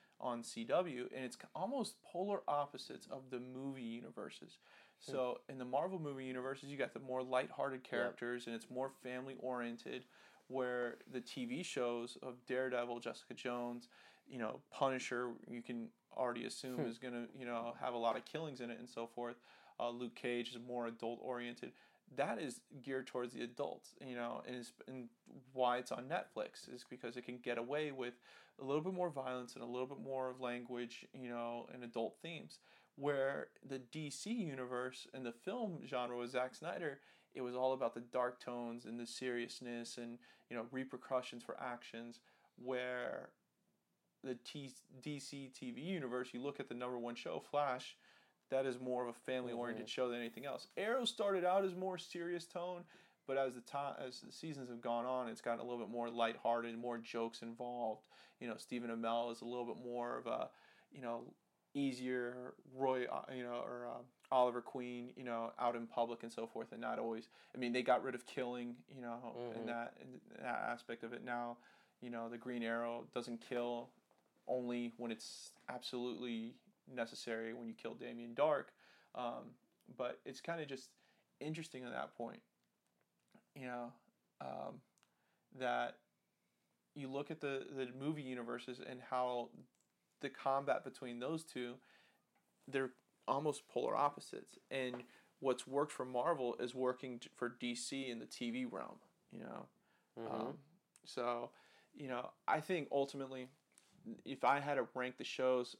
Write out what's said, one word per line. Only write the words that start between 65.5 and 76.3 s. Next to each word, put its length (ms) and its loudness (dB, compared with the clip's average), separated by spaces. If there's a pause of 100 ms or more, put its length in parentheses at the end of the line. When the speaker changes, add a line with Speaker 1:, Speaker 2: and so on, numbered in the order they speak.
Speaker 1:
out 160 4
in 120 -2
public 360 2
and 80 -6
so 160 -2
forth, 260 -6
and 100 -8
not 160 0
always. 300 0 (260)
I 40 -6
mean, 140 2
they 100 4
got 220 8
rid 100 0
of 120 -8
killing, 500 -2 (180)
you 60 -10
know, 240 -4
Speaker 2:
Mm-hmm. 360 -4
Speaker 1:
in 60 -2
that, 360 -2
in 180 -12 (220)
that 260 0
aspect 340 -4
of 120 -6
it 100 -8
now. 320 -2 (460)
You 80 -6
know, 180 -2
the 80 -4
Green 260 -2
Arrow 420 0 (100)
doesn't 260 -2
kill 480 0 (600)
only 480 2
when 160 -2
it's 400 -10 (180)
absolutely 880 -2 (360)